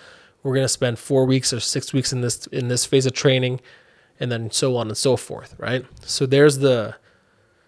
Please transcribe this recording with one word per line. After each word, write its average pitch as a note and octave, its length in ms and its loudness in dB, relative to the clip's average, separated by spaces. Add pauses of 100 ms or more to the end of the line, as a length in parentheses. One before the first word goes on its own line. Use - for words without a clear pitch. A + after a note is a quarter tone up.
(420)
We're C3+ 140 -2
gonna C3 120 0
spend A#2+ 320 -2
four C3 260 2
weeks C3 280 0
or A2+ 60 -4
six - 340 -4
weeks C3 180 -2
in B2+ 100 -4
this, - 260 -4
in C3 200 -6
this - 180 -2
phase C3+ 200 2
of B2+ 80 0
training, B2+ 480 0 (580)
and B2+ 120 -4
then A2+ 200 -6
so C3 240 0
on A#2 120 -2
and G#2+ 100 -8
so C3 180 2
forth, - 420 -10
right? B2 280 -4 (160)
So - 240 -4
there's C#3 320 6
the, B2+ 380 0 (720)